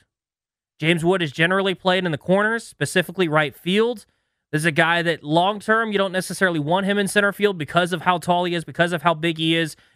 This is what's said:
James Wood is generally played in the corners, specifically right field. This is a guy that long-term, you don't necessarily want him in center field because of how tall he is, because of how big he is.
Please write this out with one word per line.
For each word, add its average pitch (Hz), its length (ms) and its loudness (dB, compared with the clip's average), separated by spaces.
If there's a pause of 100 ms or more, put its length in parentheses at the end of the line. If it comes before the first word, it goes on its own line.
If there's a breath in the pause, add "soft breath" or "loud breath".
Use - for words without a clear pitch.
(800)
James 160 260 0
Wood 180 180 2
is 147 100 -4
generally 190 420 2
played 185 300 0
in 175 80 -2
the - 60 -4
corners, 214 480 0
specifically 170 640 -2
right 151 260 0
field. 214 520 0 (460)
This 151 100 -2
is 165 40 -2
a 165 60 2
guy 165 300 2
that 165 220 -2
long-term, 208 640 0
you 196 80 0
don't 190 140 0
necessarily 180 480 0
want 175 260 0
him 202 120 0
in 196 100 0
center 202 240 0
field 202 260 0
because 170 340 -2
of 160 100 -4
how 180 160 2
tall 175 260 0
he 175 100 -2
is, 165 100 -4
because 170 280 -2
of 165 100 -4
how 170 120 2
big 160 240 -2
he 160 180 0
is. 165 180 -2 (220 soft breath)